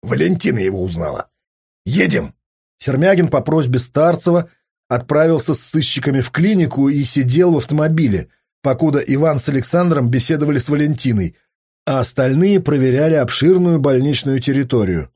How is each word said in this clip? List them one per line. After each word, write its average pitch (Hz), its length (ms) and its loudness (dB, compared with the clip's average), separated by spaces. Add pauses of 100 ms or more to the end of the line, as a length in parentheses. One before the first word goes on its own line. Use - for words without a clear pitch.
Валентина 151 560 -2
его 95 240 -2
узнала. 82 460 -6 (560)
Едем!» 170 500 -2 (440)
Сермягин 165 500 2
по 147 120 0
просьбе 135 400 0
Старцева 170 680 0 (400)
отправился 147 680 0
с - 60 -8
сыщиками 135 600 -2
в 123 100 -4
клинику 160 580 2
и 143 140 0
сидел 139 500 2
в 160 40 2
автомобиле, 151 720 0 (340)
покуда 139 380 0
Иван 147 400 0
с - 80 -6
Александром 143 600 0
беседовали 143 500 0
с 123 100 -6
Валентиной, 127 680 -2 (480)
а 139 140 -2
остальные 139 600 0
проверяли 143 540 2
обширную 165 680 2
больничную 135 600 0
территорию. 120 760 -2